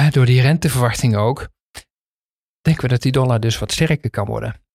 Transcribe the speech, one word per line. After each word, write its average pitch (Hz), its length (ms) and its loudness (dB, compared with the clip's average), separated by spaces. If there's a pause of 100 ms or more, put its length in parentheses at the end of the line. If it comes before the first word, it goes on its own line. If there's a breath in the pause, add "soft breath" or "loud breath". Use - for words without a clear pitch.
hè, 151 80 4
door 131 160 4
die 127 140 4
renteverwachting 127 760 0
ook, 117 320 -2 (1120 loud breath)
denken - 220 0
we 131 60 -2
dat 123 140 0
die 131 100 0
dollar 127 280 0
dus 113 180 -2
wat - 140 -8
sterker 156 380 -2
kan 101 160 -6
worden. - 280 -8 (200)